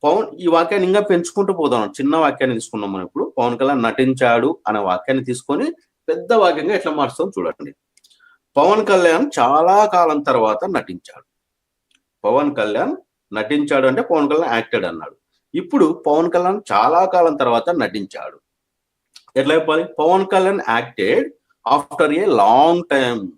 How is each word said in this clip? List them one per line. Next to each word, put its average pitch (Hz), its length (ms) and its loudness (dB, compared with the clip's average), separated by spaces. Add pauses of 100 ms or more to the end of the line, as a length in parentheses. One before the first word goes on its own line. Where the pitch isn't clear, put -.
పవన్, 190 320 2
ఈ 175 120 -4
వాక్యాన్ని 170 400 2
ఇంకా 196 120 2
పెంచుకుంటూ 196 540 -2
పోతాం, 123 360 -2
చిన్న 143 280 -2
వాక్యాన్ని 139 400 0
తీసుకున్నాం 104 360 -8
మనం. 92 120 -8
ఇప్పుడు - 320 -8
పవన్ 120 220 -2
కళ్యాణ్ 135 240 0
నటించాడు 127 840 0
అనే 107 120 -2
వాక్యాన్ని 101 460 -2
తీసుకొని 147 460 -4 (380)
పెద్ద 175 240 -2
వాక్యంగా 175 420 2
ఎట్లా 175 160 -4
మారుస్తాం 151 480 -4
చూడండి. - 360 -8 (840)
పవన్ 208 280 2
కళ్యాణ్ 190 540 2
చాలా 170 460 4
కాలం 170 360 2
తర్వాత 120 440 0
నటించాడు. 123 600 -8 (1000)
పవన్ 135 320 0
కళ్యాణ్ 117 400 -2 (380)
నటించాడు 139 540 0
అంటే 175 140 2
పవన్ 156 280 0
కళ్యాణ్ 151 240 0
యాక్టెడ్ 110 320 -2
అన్నాడు. 82 300 -12 (400)
ఇప్పుడు 170 520 0
పవన్ 165 240 2
కళ్యాణ్ 180 300 0 (100)
చాలా 139 340 2
కాలం 170 300 2
తర్వాత 120 340 0
నటించాడు. 104 720 -6 (920)
ఎట్లా 131 200 2
చెప్పాలి? 156 300 0 (140)
పవన్ 185 320 2
కళ్యాణ్ 190 280 0 (100)
యాక్టెడ్ 123 640 -2 (420)
after 147 360 0
a 175 140 0
long 135 520 4 (160)
time. 120 340 -2 (100)